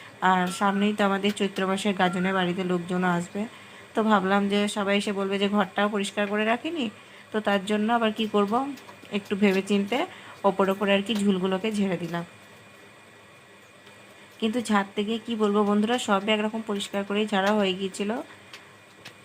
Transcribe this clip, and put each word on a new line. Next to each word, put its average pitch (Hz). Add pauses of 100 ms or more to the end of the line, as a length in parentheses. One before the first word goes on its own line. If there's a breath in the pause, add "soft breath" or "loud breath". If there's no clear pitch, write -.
(200 loud breath)
আর 185
সামনেই 196
তো 208
আমাদের 196
চৈত্র 196
মাসের 196
গাজনে 185
বাড়িতে 180
লোকজন 180
আসবে, 180 (480 loud breath)
তো 226
ভাবলাম 202
যে 208
সবাই 202
এসে 208
বলবে 196
যে 202
ঘরটাও 202
পরিষ্কার 208
করে 208
রাখিনি, 240 (420 loud breath)
তো 220
তার 202
জন্য 214
আবার 226
কি 220
করব, 208 (460)
একটু 202
ভেবেচিন্তে 202 (380 loud breath)
ওপর 190
ওপরে 196
আর 196
কি 226
ঝুলগুলোকে 190
ঝেড়ে 196
দিলাম। 170 (2250)
কিন্তু 220
ঝাড়তে 208
গিয়ে 220
কী 233
বলবো 214
বন্ধুরা, 214
সবই 202
একরকম 214
পরিষ্কার 202
করেই 202
ঝাড়া 202
হয়ে 202
গিয়েছিল। 196 (1120)